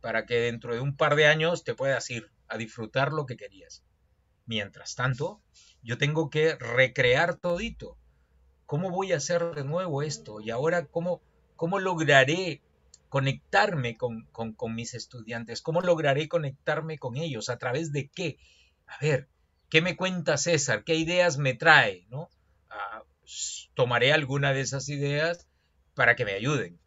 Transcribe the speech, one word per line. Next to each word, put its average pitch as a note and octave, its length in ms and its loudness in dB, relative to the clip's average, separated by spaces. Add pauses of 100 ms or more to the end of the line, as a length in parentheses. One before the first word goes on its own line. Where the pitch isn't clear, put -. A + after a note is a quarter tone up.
para A2+ 240 -4
que A#2+ 160 0
dentro A#2+ 320 -4
de A#2+ 80 -4
un C#3 160 -2
par D3 180 4
de D3+ 120 8
años D#3+ 360 2
te A#2+ 100 -6
puedas C3 360 -2
ir A#2 200 -8 (200)
a A2+ 80 -6
disfrutar A#2+ 560 -2
lo D3+ 120 -2
que B2 120 -10
querías. - 480 -18 (600)
Mientras G#2 500 -6
tanto, C3+ 460 -2 (400)
yo A#2 160 -6
tengo D3+ 320 0
que D#3 260 2
recrear B2+ 800 2
todito. F3 600 -6 (680)
¿Cómo F3+ 240 -4
voy F3+ 240 -2
a D#3 40 2
hacer E3+ 380 -2
de D3 80 -6
nuevo D3+ 400 -2
esto? G#2+ 380 -8
Y A2 80 -8
ahora, D3+ 380 0
¿cómo, E3+ 340 -4 (340)
cómo F3+ 240 -2
lograré D#3 840 4 (480)
conectarme C#3 880 0
con, A#2 340 -6
con, A2+ 220 -8
con A2+ 200 -6
mis A#2 200 -8
estudiantes? A#2 680 -10
¿Cómo E3 200 0
lograré D#3 480 2
conectarme D#3 680 -4
con B2+ 200 -8
ellos? C#3 320 -6
¿A A#2+ 80 -4
través C#3+ 340 -4
de C#3 160 -4
qué? F3 320 -8 (480)
A - 120 -16
ver, C#3+ 280 0 (420)
¿qué D#3+ 120 4
me F3+ 160 -4
cuenta F3 400 -2
César? C#3 480 0
¿Qué D#3+ 100 0
ideas E3 420 2
me C#3 160 0
trae? B2 560 6
¿No? C#3+ 200 -12 (400)
Ah, G#2 340 -12 (220)
s-, - 480 -10
tomaré B2 400 4
alguna C#3+ 400 0
de C3+ 80 0
esas C3+ 260 -6
ideas D3 580 -4 (480)
para A#2+ 220 4
que B2 80 -4
me G#2 80 -2
ayuden. G#2 560 -2